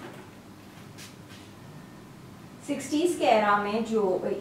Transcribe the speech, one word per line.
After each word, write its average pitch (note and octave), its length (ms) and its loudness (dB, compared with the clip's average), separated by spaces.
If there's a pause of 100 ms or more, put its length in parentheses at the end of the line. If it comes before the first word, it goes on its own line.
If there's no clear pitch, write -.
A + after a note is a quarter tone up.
(2750)
सिक्सटीज़ D#4 520 2
के D#4 60 0
एरा G#3 320 6
में G#3 280 0
जो G#3 360 2 (200)